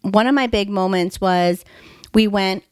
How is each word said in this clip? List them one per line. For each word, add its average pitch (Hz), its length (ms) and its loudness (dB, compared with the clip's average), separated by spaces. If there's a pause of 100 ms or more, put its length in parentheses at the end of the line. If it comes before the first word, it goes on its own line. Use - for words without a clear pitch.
one 208 240 0
of 262 80 2
my 269 140 2
big 208 220 -2
moments 185 520 -2
was 180 420 0 (520)
we 220 120 4
went 190 440 -2